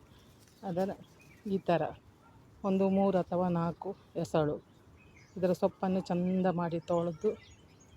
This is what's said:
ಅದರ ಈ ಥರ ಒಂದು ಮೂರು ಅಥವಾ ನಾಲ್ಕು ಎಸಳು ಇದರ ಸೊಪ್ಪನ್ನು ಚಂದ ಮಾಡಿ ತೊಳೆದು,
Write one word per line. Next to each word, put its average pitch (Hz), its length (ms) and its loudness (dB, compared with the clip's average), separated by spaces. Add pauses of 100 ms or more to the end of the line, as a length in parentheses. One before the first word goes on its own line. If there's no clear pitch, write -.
(640)
ಅದರ 190 260 -2 (560)
ಈ 196 120 -2
ಥರ 170 240 2 (800)
ಒಂದು 196 260 2
ಮೂರು 196 280 4
ಅಥವಾ 175 320 0
ನಾಲ್ಕು 170 460 -2 (200)
ಎಸಳು 156 560 -2 (680)
ಇದರ 180 140 2
ಸೊಪ್ಪನ್ನು 185 500 0
ಚಂದ 180 440 0
ಮಾಡಿ 170 340 -2
ತೊಳೆದು, 175 580 -2 (600)